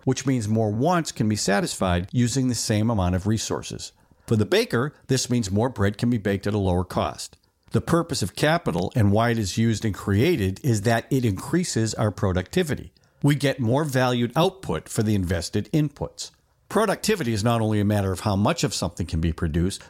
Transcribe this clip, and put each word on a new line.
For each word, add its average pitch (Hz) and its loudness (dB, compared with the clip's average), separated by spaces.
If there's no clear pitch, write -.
which 127 -2
means 123 0
more 110 2
wants 151 0
can 110 0
be 107 2
satisfied 95 0
using 123 2
the 123 0
same 110 0
amount 92 2
of 92 0
resources. 85 -4
For 113 2
the 107 4
baker, 151 0
this 131 0
means 117 0
more 110 2
bread 104 0
can 123 0
be 123 2
baked 98 0
at 101 0
a 107 0
lower 92 2
cost. - -4
The 117 0
purpose 165 0
of 98 -4
capital 113 0
and 101 4
why 113 4
it 113 0
is 98 -4
used 113 0
and 104 -2
created 104 0
is 107 0
that 117 0
it 127 0
increases 113 -2
our 107 0
productivity. 104 -2
We 147 4
get 135 0
more 127 2
valued 127 0
output 160 0
for - -2
the 107 2
invested 92 -2
inputs. - -4
Productivity 185 0
is 101 0
not 117 2
only 107 2
a 101 2
matter 101 2
of 90 -6
how 104 0
much 120 0
of 131 -2
something - -4
can 80 -2
be 82 0
produced, 85 -2